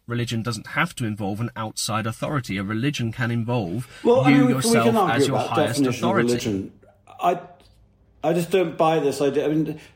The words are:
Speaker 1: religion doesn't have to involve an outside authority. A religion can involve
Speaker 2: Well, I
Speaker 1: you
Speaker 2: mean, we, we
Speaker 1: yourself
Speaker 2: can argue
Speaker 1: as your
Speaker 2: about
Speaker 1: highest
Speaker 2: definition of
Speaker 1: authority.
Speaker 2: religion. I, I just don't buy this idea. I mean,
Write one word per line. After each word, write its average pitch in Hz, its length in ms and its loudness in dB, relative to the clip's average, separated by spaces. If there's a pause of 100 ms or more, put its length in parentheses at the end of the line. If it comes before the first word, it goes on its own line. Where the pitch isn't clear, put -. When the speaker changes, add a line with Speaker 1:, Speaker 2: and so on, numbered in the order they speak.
Speaker 1:
religion 117 360 -4
doesn't 107 260 -6
have 160 280 -2
to 127 80 -6
involve 104 360 -4
an 117 160 -6
outside 110 500 -6
authority. 123 500 -6
A 101 60 -4
religion 113 480 -2
can 117 220 -4
involve 117 560 -2 (160)
Speaker 2:
Well, 247 160 4
I 277 100 6
Speaker 1:
you 277 60 8
Speaker 2:
mean, 277 40 6
we, 269 60 4
we 247 80 4
Speaker 1:
yourself 233 320 2
Speaker 2:
can 226 100 4
argue 190 180 2
Speaker 1:
as 135 140 4
your 131 80 0
Speaker 2:
about - 140 -2
Speaker 1:
highest 139 280 0
Speaker 2:
definition 127 260 0
of 117 60 2
Speaker 1:
authority. 117 160 2
Speaker 2:
religion. 117 460 -2 (500)
I, 175 180 0 (840)
I 160 100 2
just 170 180 -2
don't 175 260 0
buy 160 220 4
this 143 240 0
idea. 139 240 0
I - 20 0
mean, 156 320 -2 (160)